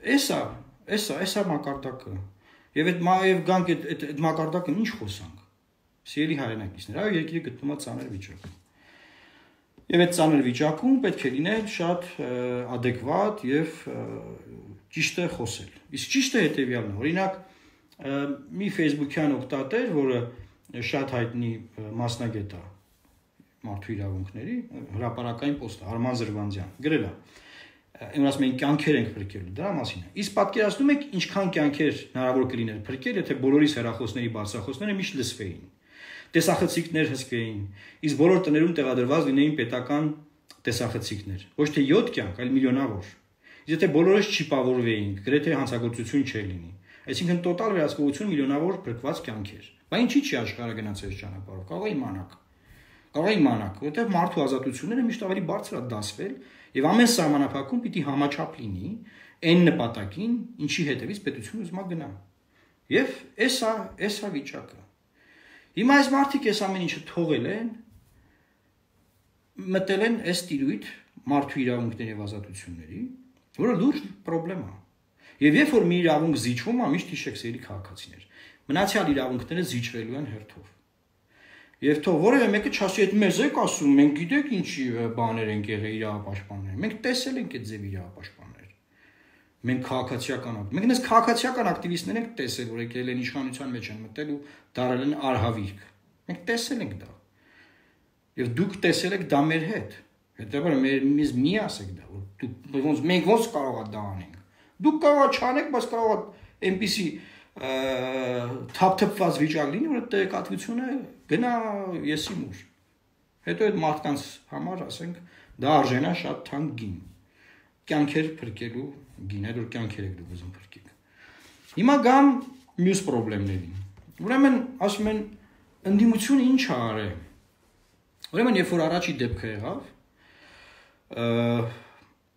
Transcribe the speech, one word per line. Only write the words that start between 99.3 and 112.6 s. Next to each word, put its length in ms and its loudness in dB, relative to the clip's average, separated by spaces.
մեր 240 2
հետ, 300 -6
հետևաբար 400 0
մեր, 300 4
մեզ 260 4
մի 220 4
ասեք 380 -4
դա, 160 -18
որ 240 -12
դուք, 440 -8
ոնց, 280 2
մենք 260 4
ոնց 160 4
կարող 300 -4
է 80 -8
դա 180 -8
անենք, 340 -10
դուք 180 4
կարող 240 6
է 120 6
չանեք, 380 0
բայց 160 0
կարող 240 2
է 60 0
այնպիսի, 440 0
ը, 140 -6
թափթփված 720 2
վիճակ 340 2
լինի, 160 0
որ 100 0
այդ 100 -6
տեղեկատվությունը 800 -2
գնա 280 0
եսիմուր, 580 -6